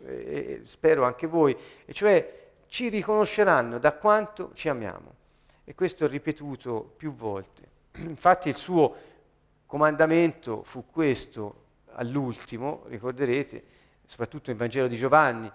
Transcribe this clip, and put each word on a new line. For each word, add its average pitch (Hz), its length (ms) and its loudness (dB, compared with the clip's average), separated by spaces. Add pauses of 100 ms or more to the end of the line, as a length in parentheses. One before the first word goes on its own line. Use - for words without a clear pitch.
e, 65 60 -10
e - 500 -8
spero 151 420 2
anche 123 220 -2
voi, 156 300 2 (280)
e - 80 -18
cioè - 580 2 (180)
ci 247 200 -6
riconosceranno 196 920 0
da 147 140 2
quanto 214 600 0
ci - 140 -6
amiamo. 117 460 -6 (500)
E - 100 -20
questo 175 300 -4
è 147 40 4
ripetuto 139 880 -8
più 151 160 -10
volte. 107 560 -10 (260)
<clears throat> - 40 -20
Infatti 165 500 2
il 135 80 -2
suo - 540 0 (640)
comandamento 151 920 2
fu - 260 -16
questo 120 760 -4 (280)
all'ultimo, 123 960 -6
ricorderete, 123 760 -4 (400)
soprattutto - 460 -10
nel 110 80 -8
Vangelo 120 280 -2
di 120 120 -4
Giovanni, 127 560 2